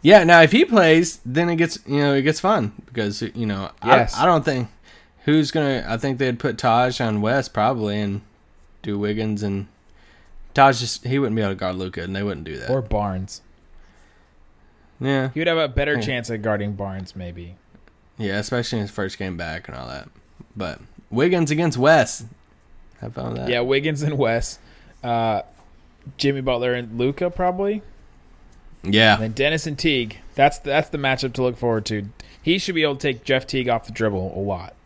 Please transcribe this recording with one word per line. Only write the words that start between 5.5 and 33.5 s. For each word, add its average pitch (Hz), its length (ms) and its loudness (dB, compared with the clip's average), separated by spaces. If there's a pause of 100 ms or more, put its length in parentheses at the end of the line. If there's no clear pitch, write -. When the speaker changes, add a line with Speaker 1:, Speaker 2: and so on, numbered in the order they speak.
Speaker 1:
gonna, 139 360 0
I 117 100 -2
think 131 220 -4
they'd 123 200 0
put 127 180 -4
Taj 123 440 2
on 107 200 0
Wes 123 280 0
probably 107 500 0
and 104 220 -4 (600)
do 101 160 -6
Wiggins 107 460 -4
and 98 240 -4 (880)
Taj 135 260 6
just, - 260 -8
he 131 140 0
wouldn't 113 160 0
be 113 60 0
able 98 100 0
to 95 40 -4
guard 92 200 -6
Luka, 92 260 -8
and 95 140 -6
they 101 80 -4
wouldn't 80 220 -6
do 78 120 -10
that. - 120 -10
Speaker 2:
Or 131 120 0
Barnes. 101 600 -4 (1600)
Speaker 1:
Yeah. 131 340 0
Speaker 2:
He 151 80 -6
would 170 60 0
have 165 100 2
a 156 100 0
better 143 280 0
Speaker 1:
Yeah. 120 60 -2
Speaker 2:
chance 120 280 -4
at 110 120 -6
guarding 104 320 -2
Barnes, 95 420 -10
maybe. 87 400 -14 (640)
Speaker 1:
Yeah, 101 200 -4
especially 120 420 -4
in 104 60 -4
his 104 60 -12
first 95 260 -6
game 92 200 -8
back 85 300 -10
and 62 100 -14
all 64 100 -12
that. 67 220 -14 (460)
But 87 240 -8 (300)
Wiggins 160 420 2
against 156 260 0
Wes. 135 460 4 (760)
Have 117 140 -12
fun 123 180 -8
with - 40 -6
that. 123 120 -6
Speaker 2:
Yeah, 120 120 0
Wiggins 139 400 0
and 147 160 -2
Wes. 120 400 0 (460)
Uh, 113 380 0 (760)
Jimmy 139 240 0
Butler 123 340 -2
and 117 220 -8
Luka, 139 340 -2
probably. 196 500 -2 (1000)
Speaker 1:
Yeah. 107 320 6
Speaker 2:
And 107 80 -4
then 110 80 -4
Dennis 143 340 -2
and 151 120 -6
Teague. 127 400 -2 (180)
That's, 143 240 4
that's 147 300 0
the 156 100 -6
matchup 131 340 -2
to 131 100 -4
look 123 140 0
forward 113 280 -2
to. 104 220 -6 (340)
He 170 180 2
should 180 160 -6
be 160 80 2
able 143 140 0
to - 40 -12
take 131 220 -4
Jeff 131 240 0
Teague 127 220 -4